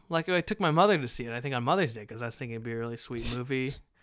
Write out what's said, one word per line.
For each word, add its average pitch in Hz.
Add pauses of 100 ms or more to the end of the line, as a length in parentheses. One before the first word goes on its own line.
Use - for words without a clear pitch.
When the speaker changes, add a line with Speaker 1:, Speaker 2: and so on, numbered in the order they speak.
Speaker 1:
like, 165
I 180
took -
my 170
mother 180
to 123
see -
it, 117
I 120
think 135
on 120
Mother's 156
Day, 107
'cause 113
I 120
was 117
thinking 117
it'd 113
be 117
a 117
really 117
sweet 117
Speaker 2:
<laughs> 120
Speaker 1:
movie 131 (300)